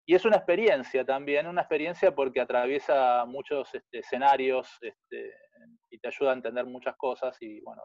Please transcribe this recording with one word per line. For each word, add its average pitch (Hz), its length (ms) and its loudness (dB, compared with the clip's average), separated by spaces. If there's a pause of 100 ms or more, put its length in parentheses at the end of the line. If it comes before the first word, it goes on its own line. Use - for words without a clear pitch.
y 165 100 2
es 185 100 6
una 214 120 6
experiencia 170 680 2
también, 143 420 0
una 175 160 -2
experiencia 165 520 0
porque 131 260 -2
atraviesa 123 880 2
muchos, 135 480 -8
este, 120 260 -14
escenarios, 131 680 2 (140)
este, 113 500 -14 (580)
y 117 80 -20
te 120 100 -10
ayuda 135 220 0
a 127 40 2
entender 123 320 -6
muchas 123 300 -10
cosas, - 440 -6
y 107 200 -16
bueno, 110 240 -20